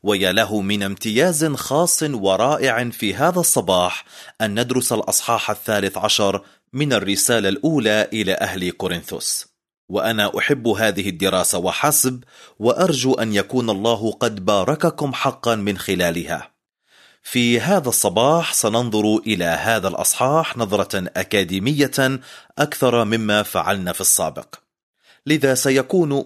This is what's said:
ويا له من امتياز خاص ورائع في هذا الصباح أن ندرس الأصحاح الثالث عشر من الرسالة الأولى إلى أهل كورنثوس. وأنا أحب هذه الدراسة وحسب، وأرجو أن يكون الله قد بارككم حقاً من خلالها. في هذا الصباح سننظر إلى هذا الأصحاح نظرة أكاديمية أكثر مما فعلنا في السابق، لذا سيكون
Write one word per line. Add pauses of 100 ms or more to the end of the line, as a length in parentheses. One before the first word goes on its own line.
ويا
له
من
امتياز
خاص
ورائع
في
هذا
الصباح (360)
أن
ندرس
الأصحاح
الثالث
عشر (280)
من
الرسالة
الأولى
إلى
أهل
كورنثوس. (420)
وأنا
أحب
هذه
الدراسة
وحسب، (360)
وأرجو
أن
يكون
الله
قد
بارككم
حقاً
من
خلالها. (720)
في
هذا
الصباح
سننظر
إلى
هذا
الأصحاح
نظرة
أكاديمية (380)
أكثر
مما
فعلنا
في
السابق، (720)
لذا
سيكون